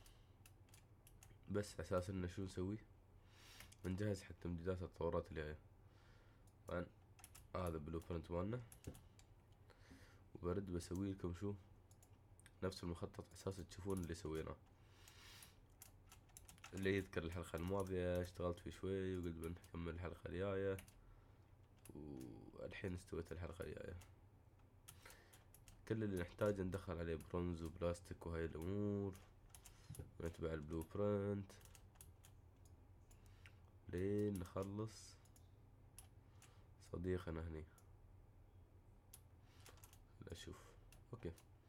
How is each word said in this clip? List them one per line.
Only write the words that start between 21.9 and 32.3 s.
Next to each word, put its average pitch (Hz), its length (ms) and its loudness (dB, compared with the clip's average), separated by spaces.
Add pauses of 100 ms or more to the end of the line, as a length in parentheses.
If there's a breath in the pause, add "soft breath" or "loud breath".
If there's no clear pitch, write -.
والحين 67 1000 -4
استوت 82 380 -2
الحلقة 82 320 -2
الجاية. 80 360 -4 (1900 loud breath)
كل 110 160 6
اللي 98 180 6
نحتاجه 101 400 6
ندخل 92 360 2
عليه 85 180 4
برونز 87 480 2
وبلاستيك 85 640 2
وهاي 82 180 4
الأمور. 101 720 4 (1040 loud breath)
نتبع 82 320 2
البلو 80 280 2 (140)
برنت. 101 560 4 (2500 loud breath)